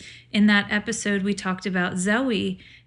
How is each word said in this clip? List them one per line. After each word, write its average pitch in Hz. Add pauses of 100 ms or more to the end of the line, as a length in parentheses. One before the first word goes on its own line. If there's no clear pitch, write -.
(340)
in 208
that 202
episode, 208
we 202
talked 190
about 185
Zoe 196 (280)